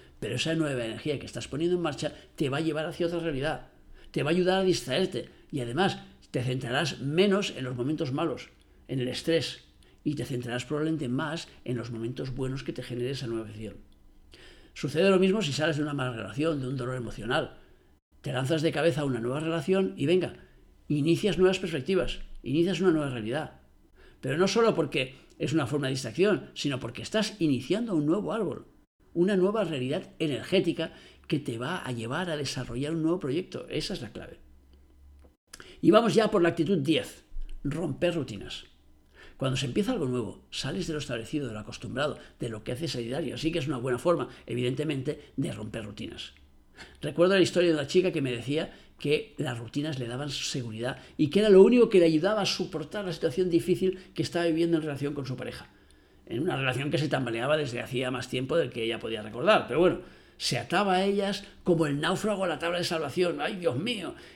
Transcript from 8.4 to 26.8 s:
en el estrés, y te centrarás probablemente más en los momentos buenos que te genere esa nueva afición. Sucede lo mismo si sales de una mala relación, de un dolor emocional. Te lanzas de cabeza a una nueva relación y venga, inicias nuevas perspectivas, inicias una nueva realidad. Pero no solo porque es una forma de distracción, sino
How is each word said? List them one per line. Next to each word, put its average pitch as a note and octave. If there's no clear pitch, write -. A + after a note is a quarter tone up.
en C3+
el B2
estrés, -
y D3+
te B2
centrarás B2
probablemente D3+
más D3+
en B2+
los A#2
momentos B2+
buenos C3
que D#3+
te B2+
genere B2
esa C3
nueva A2+
afición. G#2+
Sucede D#3+
lo F#3+
mismo F#3+
si D3+
sales D#3
de D3+
una D3
mala B2+
relación, B2
de B2+
un C#3
dolor B2+
emocional. B2
Te C#3
lanzas C3+
de D#3+
cabeza D3+
a -
una B2+
nueva B2
relación F#3
y C3+
venga, E3+
inicias D#3+
nuevas F#3
perspectivas, E3+
inicias E3
una F#3
nueva D3+
realidad. B2
Pero C3+
no F#3+
solo A3+
porque C#3
es D3+
una D3+
forma C3+
de C3+
distracción, C3+
sino C#3